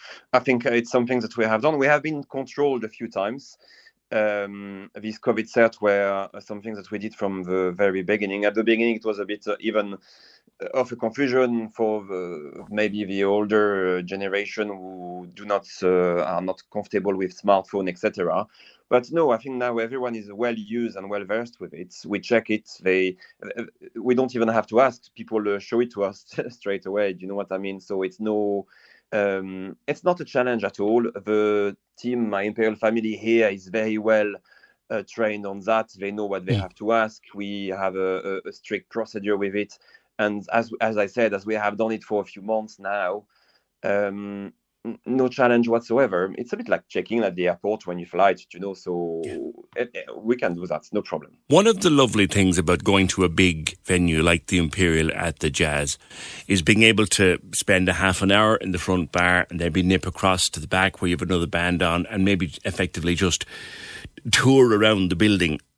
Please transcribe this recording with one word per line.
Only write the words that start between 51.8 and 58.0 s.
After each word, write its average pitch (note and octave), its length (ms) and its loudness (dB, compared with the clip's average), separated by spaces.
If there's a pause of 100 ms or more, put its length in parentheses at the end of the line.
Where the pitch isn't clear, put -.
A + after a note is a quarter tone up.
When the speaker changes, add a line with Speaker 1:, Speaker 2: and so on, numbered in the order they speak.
Speaker 2:
the F3+ 100 4
lovely A2 360 4
things F#2 320 4
about F2 260 2
going G2 240 4
to F#2 160 2
a F2 40 4
big D#2+ 560 2
venue E2+ 380 2
like E2+ 240 2
the F2+ 120 0
Imperial D#2+ 540 2
at E2+ 280 -4
the D2+ 100 0
Jazz D2 480 -2 (500)
is F#2+ 140 2
being G#2 200 4
able G#2+ 240 6
to F#2 320 4 (160)
spend F#2 340 2
a F2+ 60 2
half F#2+ 280 0